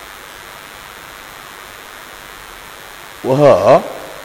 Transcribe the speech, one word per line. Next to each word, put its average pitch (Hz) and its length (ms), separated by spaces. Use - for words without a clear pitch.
वह 131 580